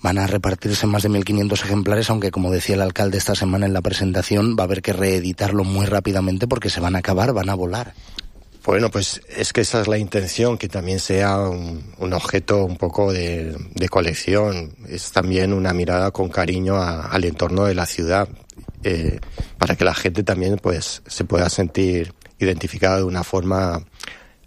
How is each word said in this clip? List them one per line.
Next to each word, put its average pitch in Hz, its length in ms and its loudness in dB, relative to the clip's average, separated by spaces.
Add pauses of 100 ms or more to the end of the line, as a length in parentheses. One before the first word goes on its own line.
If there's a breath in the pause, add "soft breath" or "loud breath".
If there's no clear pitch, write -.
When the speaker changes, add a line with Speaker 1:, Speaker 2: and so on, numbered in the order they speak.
Speaker 1:
Van 98 160 0
a 98 100 2
repartirse 98 600 0
más 104 160 2
de 104 60 2
mil 101 160 2
quinientos 101 380 0
ejemplares, 104 460 0
aunque, 101 220 0
como 92 200 0
decía 92 240 2
el 98 60 2
alcalde 95 360 0
esta 98 180 0
semana 98 300 2
en 98 80 2
la 90 80 0
presentación, 98 760 0
va 95 60 2
a - 20 0
haber 92 160 -2
que 104 120 -2
reeditarlo 95 720 0
muy 98 200 2
rápidamente 95 640 0
porque - 220 0
se - 100 -4
van 90 160 0
a 90 40 2
acabar, 131 340 2
van 98 160 0
a 101 60 0
volar. 92 380 -4 (720 loud breath)
Speaker 2:
Bueno, 104 280 4
pues - 380 -4
es - 240 -4
que 120 80 4
esa 113 200 2
es 101 60 0
la 107 100 2
intención, 107 600 0
que 101 100 -6
también 92 320 -2
sea 98 400 2
un, 87 580 -4
un 90 160 -2
objeto 98 520 2
un 87 120 -4
poco 95 360 0
de, 85 440 -4 (180)
de 92 140 0
colección. 90 840 0 (140)
Es - 240 -10
también 95 420 2
una 92 200 2
mirada 90 380 2
con 92 180 -2
cariño 92 460 0
a, 85 320 -2
al 92 160 0
entorno 87 420 0
de 98 100 2
la 87 100 0
ciudad, 90 420 0 (560)
eh, 82 360 0 (380 loud breath)
para - 180 2
que - 100 0
la 85 80 4
gente 95 300 0
también, 92 380 0
pues, - 460 -2
se - 180 -4
pueda 85 240 2
sentir 90 640 0 (260)
identificada 95 580 2
de 95 60 2
una 90 200 -2
forma 92 600 0 (640 loud breath)